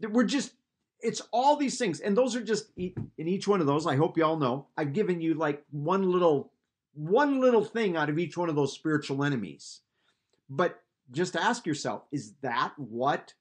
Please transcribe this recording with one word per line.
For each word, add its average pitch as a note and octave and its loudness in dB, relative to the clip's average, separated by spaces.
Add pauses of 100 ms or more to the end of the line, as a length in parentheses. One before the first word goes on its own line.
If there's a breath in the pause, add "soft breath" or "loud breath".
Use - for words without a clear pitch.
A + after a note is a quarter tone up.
We're G#3+ 2
just, G#3+ -2 (480)
it's - -4 (100)
all C4+ 4
these C#4+ -2
things. F3 -2
And G3+ 0
those B3 2
are B3 -4
just, G#3 -2
e-, F3+ -8 (240)
in D#3+ -6
each F#3+ -2
one G3 4
of D3+ 2
those, D3+ 2
I C#3 2
hope D#3+ 2
you D#3+ 4
all D#3+ 2
know, C#3 0 (100)
I've D3 -2
given F3+ 0
you, D#3+ 0
like, D3 -2
one F3+ 0
little, F3 2 (420)
one B3+ 2
little A#3+ 4
thing G#3+ -2
out D3+ 0
of D3+ -2
each E3+ -4
one F3 -2
of D3+ -2
those C#3+ 0
spiritual D3 -2
enemies. A2 -4 (680)
But D3 -4 (280)
just E3+ -4
ask G3 0
yourself, C#3 -4
is G#2+ -8
that C3 -2
what B2+ -4